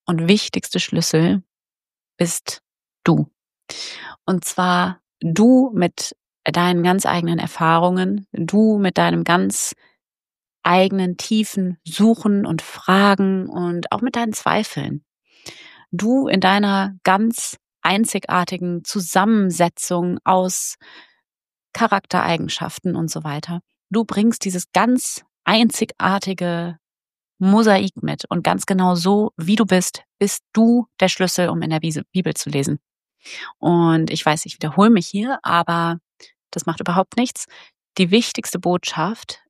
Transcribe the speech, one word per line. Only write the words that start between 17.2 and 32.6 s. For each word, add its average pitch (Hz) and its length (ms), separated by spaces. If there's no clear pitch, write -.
einzigartigen 180 1000
Zusammensetzung 180 1400
aus 185 540
Charaktereigenschaften 170 1200
und 160 160
so 156 120
weiter. 156 380
Du 220 160
bringst 220 400
dieses 180 260
ganz 240 540
einzigartige 185 1300
Mosaik 196 640
mit 147 280
und 175 140
ganz 170 220
genau 185 300
so, 202 400
wie 175 220
du 226 80
bist, - 380
bist - 260
du 226 340
der 185 100
Schlüssel, 180 400
um 165 120
in 160 100
der 156 80
Bise-, 160 320
Bibel 175 240
zu - 140
lesen. 147 300